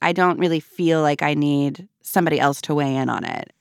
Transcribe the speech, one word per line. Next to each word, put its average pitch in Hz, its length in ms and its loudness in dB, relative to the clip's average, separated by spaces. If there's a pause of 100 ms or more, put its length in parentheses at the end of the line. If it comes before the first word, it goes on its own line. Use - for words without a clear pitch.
I 170 100 0
don't 175 280 2
really 165 200 2
feel 160 420 0
like 147 220 0
I 147 120 0
need 147 520 0 (140)
somebody 165 380 0
else 139 240 0
to 147 120 -4
weigh 139 200 0
in 131 140 -2
on 104 140 -4
it. 82 380 -10